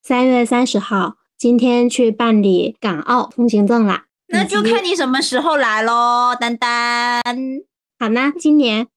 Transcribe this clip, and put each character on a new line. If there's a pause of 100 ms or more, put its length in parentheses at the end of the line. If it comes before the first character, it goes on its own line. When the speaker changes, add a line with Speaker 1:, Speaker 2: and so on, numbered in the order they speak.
Speaker 1:
三
月
三
十
号， (200)
今
天
去
办
理
港
澳
通
行
证
啦。 (220)
Speaker 2:
那
就
看
你
什
么
时
候
来
咯，
丹
丹。 (760)
Speaker 1:
好，
那
今
年。 (100)